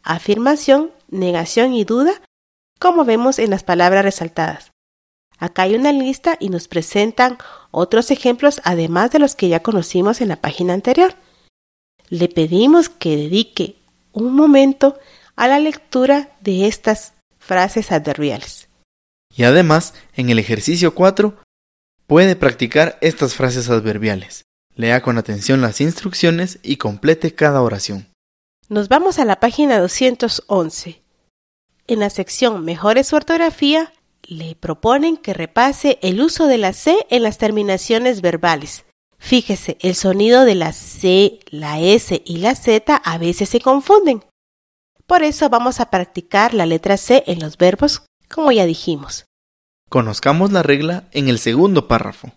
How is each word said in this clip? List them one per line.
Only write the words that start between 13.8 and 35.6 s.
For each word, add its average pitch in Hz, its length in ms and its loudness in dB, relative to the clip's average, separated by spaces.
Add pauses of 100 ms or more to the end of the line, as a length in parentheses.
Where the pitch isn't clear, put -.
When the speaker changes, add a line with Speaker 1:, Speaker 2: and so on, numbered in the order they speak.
Speaker 1:
un 240 240 -4
momento 277 640 4 (340)
a 247 140 0
la 285 100 2
lectura 285 840 -2
de 190 280 -2
estas - 460 -4 (260)
frases 190 500 -2
adverbiales. 147 800 -6 (680)
Speaker 2:
Y 123 80 -2
además, 160 520 4 (200)
en 123 160 -4
el 113 80 4
ejercicio 151 560 0
cuatro, 196 480 0 (640)
puede 180 300 4
practicar 131 640 0
estas 151 340 -2
frases 123 360 -4
adverbiales. 107 720 -4 (320)
Lea 117 280 0
con 120 140 -2
atención 113 460 -2
las 110 180 -4
instrucciones 170 840 -2
y 143 140 -4
complete 143 580 -2
cada 143 280 2
oración. 101 440 -4 (640)
Speaker 1:
Nos 208 200 -4
vamos 330 300 2
a 277 60 0
la 202 160 0
página 247 400 2
doscientos 240 680 -2
once. 170 560 -4 (840)
En 233 140 -2
la 202 100 -2
sección 202 540 -4
Mejore 208 380 0
su 302 140 -2
ortografía, 320 760 0 (320)
le 165 300 -14
proponen 277 640 -2
que 196 180 -10
repase 254 640 0